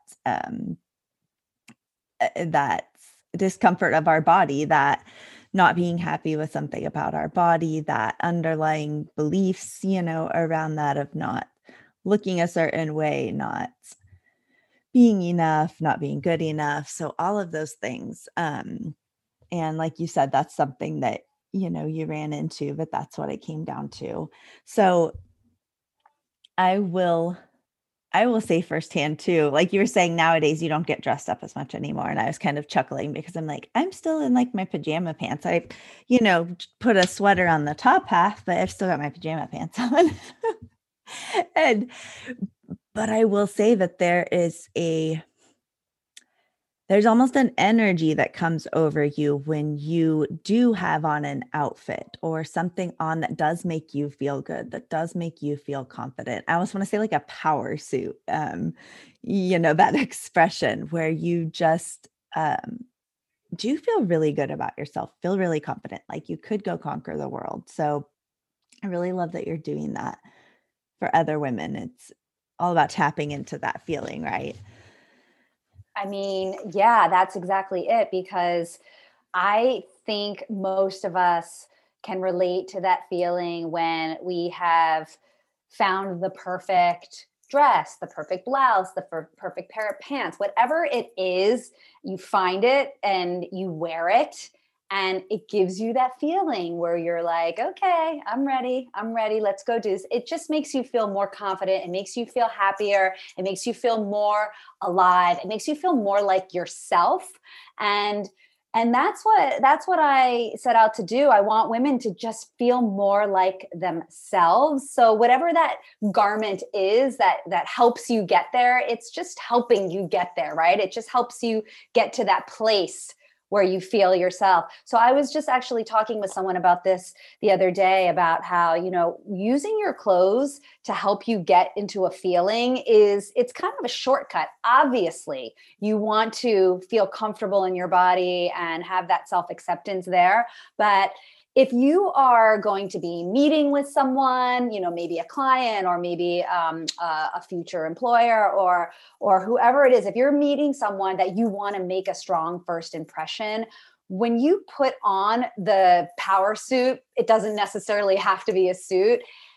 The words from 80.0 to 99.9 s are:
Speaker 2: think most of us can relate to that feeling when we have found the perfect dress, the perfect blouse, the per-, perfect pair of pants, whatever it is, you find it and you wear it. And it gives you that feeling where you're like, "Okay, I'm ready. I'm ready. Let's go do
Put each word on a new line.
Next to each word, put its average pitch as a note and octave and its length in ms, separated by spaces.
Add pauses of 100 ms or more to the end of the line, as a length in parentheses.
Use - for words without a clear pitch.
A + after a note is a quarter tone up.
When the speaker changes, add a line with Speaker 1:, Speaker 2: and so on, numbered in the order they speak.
Speaker 2:
think G#3 420
most F#3+ 560
of F3 120
us F3 500 (380)
can F#3 160
relate F#3 480
to G3 140
that F#3 280
feeling F3 640
when E3 500
we F3 280
have E3 640 (540)
found F#3+ 520
the F#3 80
perfect F3+ 960 (240)
dress, C4 460
the F3 100
perfect F#3 380
blouse, B3 480
the F3+ 100
per-, D#3+ 340
perfect F3 360
pair G#3+ 160
of G3+ 100
pants, B3 400
whatever B3 520
it B3 260
is, F#3+ 560 (320)
you F#3+ 120
find F#3 460
it C4+ 400
and F3+ 480
you F#3 220
wear E3 360
it. - 420 (400)
And F#3+ 400
it G#3 200
gives F#3+ 280
you A3+ 140
that B3+ 260
feeling C#4+ 600
where E3+ 180
you're E3+ 260
like, E3+ 360
"Okay, E4 680
I'm B3+ 200
ready. B3+ 480
I'm A3 180
ready. A3 260
Let's G3 240
go A#3 160
do G#3 120